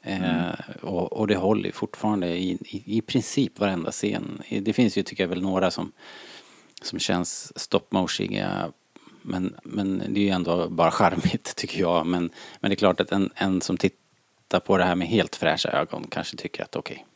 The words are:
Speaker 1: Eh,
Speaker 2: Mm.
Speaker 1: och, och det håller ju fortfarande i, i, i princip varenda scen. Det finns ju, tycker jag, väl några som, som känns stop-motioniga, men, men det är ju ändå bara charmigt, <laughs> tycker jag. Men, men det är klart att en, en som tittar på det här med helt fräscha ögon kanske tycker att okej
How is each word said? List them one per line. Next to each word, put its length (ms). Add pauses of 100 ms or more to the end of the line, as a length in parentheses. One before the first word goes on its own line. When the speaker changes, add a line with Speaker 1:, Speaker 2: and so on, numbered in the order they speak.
Speaker 1:
Eh, 200
Speaker 2:
Mm. 320 (280)
Speaker 1:
och, 300
och 140
det 100
håller 280
ju 80
fortfarande 560
i, 220 (140)
i, 180 (160)
i 20
princip 600
varenda 300
scen. 520 (200)
Det 100
finns 260
ju, 40
tycker 220
jag, 40
väl 140
några 280
som, 220 (920)
som 160
känns 600
stop-motioniga, 1120 (500)
men, 320 (100)
men 340 (100)
det 120
är 40
ju 60
ändå 380
bara 220
charmigt, 640
<laughs> 20
tycker 240
jag. 260
Men, 240 (300)
men 100
det 40
är 20
klart 240
att 120
en, 220
en 260
som 160
tittar 840
på 180
det 60
här 100
med 140
helt 280
fräscha 340
ögon 400
kanske 260
tycker 260
att 140
okej 400